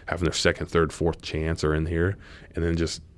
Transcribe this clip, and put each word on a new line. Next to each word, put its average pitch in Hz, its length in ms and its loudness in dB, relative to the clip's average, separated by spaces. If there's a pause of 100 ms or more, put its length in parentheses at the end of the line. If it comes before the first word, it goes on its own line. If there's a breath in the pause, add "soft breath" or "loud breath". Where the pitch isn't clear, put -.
having 85 180 -2
their 78 80 2
second, 85 340 2
third, 80 260 2
fourth 82 300 -2
chance 80 420 -2
are 76 100 4
in 78 120 0
here, 85 300 2 (380 loud breath)
and 85 100 -2
then 85 120 2
just 82 260 -2 (160)